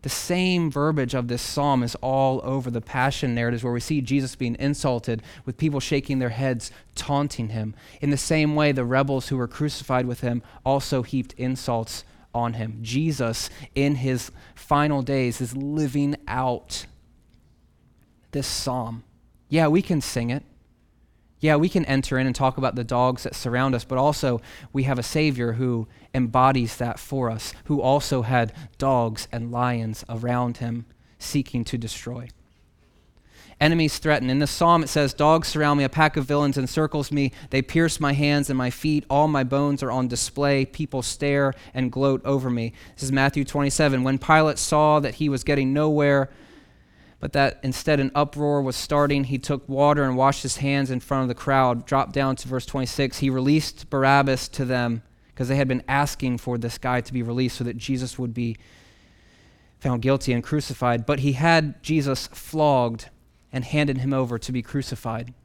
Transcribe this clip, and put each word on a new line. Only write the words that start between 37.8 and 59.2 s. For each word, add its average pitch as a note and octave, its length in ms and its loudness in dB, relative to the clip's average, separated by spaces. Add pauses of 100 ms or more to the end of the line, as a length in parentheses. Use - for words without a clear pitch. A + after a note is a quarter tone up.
my C#3+ 140 2
hands D3 360 2
and C3 80 0
my B2 120 0
feet. D3 380 0
All D3 200 4
my C#3 160 2
bones C#3 360 0
are C3 120 -2
on B2+ 160 0
display. C3+ 560 0
People C3+ 380 -6
stare C#3 520 0 (180)
and B2+ 200 -2
gloat C3+ 320 2
over C3+ 260 0
me." A#2 220 -2 (240)
This - 80 -8
is C3 80 -2
Matthew C#3 320 2
twenty-seven. C#3 580 2
When C3+ 160 0
Pilate D#3 400 4
saw D3+ 400 4
that C3 180 -2
he D#3 120 0
was C3+ 160 -2
getting C3+ 280 2
nowhere, C#3+ 580 2 (920)
but D3 120 -8
that C#3 320 2
instead C#3 340 0
an C3+ 160 0
uproar D3 480 0
was C3 140 -2
starting, C#3+ 480 2
he C3 140 -4
took C3+ 300 -4
water C#3+ 360 4
and C3 120 0
washed C3+ 280 2
his C3 140 -4
hands C#3 300 0
in B2+ 120 -2
front C3+ 220 -2
of B2+ 60 0
the A#2+ 60 -2
crowd. B2+ 500 2
Drop - 280 0
down C3+ 240 0
to - 100 -12
verse B2+ 180 -4
twenty-six. C3 540 -4
He C3+ 100 0
released C3+ 600 0
Barabbas C3+ 600 4
to C#3 140 -4
them, A#2+ 380 -2 (320)
'cause B2+ 140 -4
they C3+ 80 2
had C#3 100 2
been B2+ 220 0
asking C3+ 500 0
for B2 200 -4
this A#2 200 -6
guy B2 220 0
to A#2 120 -10
be B2 120 -2
released A#2+ 320 -2
so B2 80 -4
that A#2 120 -6
Jesus B2+ 440 -4
would A#2+ 120 -4
be A#2 240 -4 (1200)